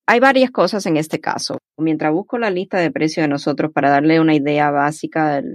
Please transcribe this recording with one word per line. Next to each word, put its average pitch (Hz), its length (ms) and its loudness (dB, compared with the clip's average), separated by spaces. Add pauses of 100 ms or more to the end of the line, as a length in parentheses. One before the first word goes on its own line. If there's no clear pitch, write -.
Hay 233 140 4
varias 262 320 4
cosas 233 340 0
en 160 120 2
este 156 240 -4
caso. - 380 -6 (180)
Mientras 156 340 0
busco 202 260 -4
la 233 120 -2
lista 190 280 -4
de 165 140 0
precios 156 320 -2
de 147 60 0
nosotros 147 440 -2
para 139 160 2
darle 151 300 4
una 160 160 4
idea 147 340 0
básica 147 720 -2
de, - 20 -8 (120)